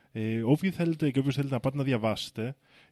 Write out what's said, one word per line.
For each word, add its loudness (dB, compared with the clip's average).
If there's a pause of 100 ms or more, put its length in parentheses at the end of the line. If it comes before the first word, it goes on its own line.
(120)
Ε, -2
όποιοι 4
θέλετε 0
και 0
όποιος 2
θέλετε -2
να -2
πάτε -2
να -2
διαβάσετε, -2 (340)